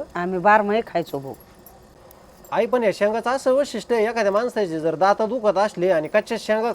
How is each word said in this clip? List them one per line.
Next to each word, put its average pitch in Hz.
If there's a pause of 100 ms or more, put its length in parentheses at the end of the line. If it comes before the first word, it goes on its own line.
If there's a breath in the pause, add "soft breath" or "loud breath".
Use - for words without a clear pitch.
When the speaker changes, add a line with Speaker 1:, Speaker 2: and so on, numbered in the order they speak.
(160)
Speaker 1:
आम्ही 180
बारमाही 208
खायचो 156
भाऊ. 135 (1160)
Speaker 2:
आई, 202
पण 247
या 196
शेंगाचं 220
असं 262
वैशिष्ट्य 247
आहे, 220
एखाद्या 226
माणसाचे 208
जर 156
दात 196
दुखत 214
असले 190
आणि 156
कच्च्या 214
शेंगा 220